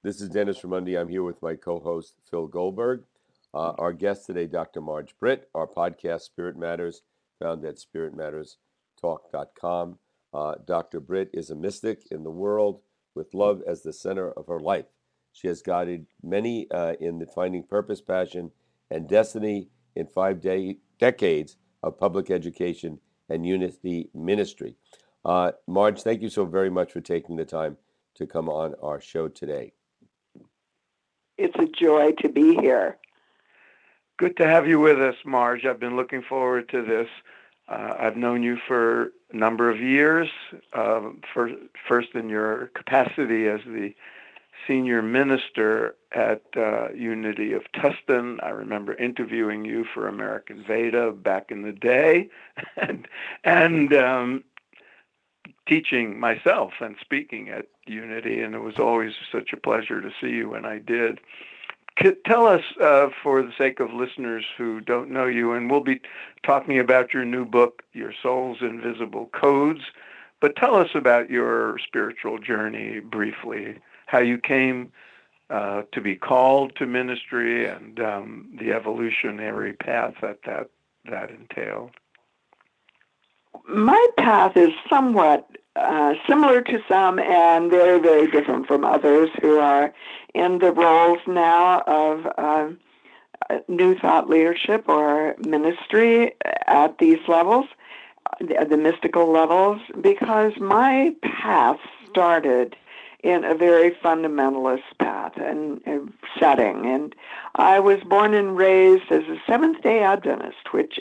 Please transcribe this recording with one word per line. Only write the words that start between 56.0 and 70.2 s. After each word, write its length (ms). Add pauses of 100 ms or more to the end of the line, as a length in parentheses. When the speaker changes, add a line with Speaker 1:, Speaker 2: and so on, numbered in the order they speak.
Speaker 3:
myself 600
and 180
speaking 500
at 180 (180)
Unity, 560
and 140
it 40
was 200
always 340 (180)
such 220
a 40
pleasure 440
to 80 (100)
see 100
you 200
when 160
I 140
did. 400 (840)
C-, 120 (120)
tell 220
us, 160 (180)
uh, 280 (120)
for 220
the 120
sake 240
of 140
listeners 520 (120)
who 240
don't 300
know 160
you, 260
and 160
we'll 140
be 180 (420)
talking 360
about 340
your 100
new 220
book, 380 (100)
Your 200 (100)
Soul's 380
Invisible 680
Codes, 540 (580)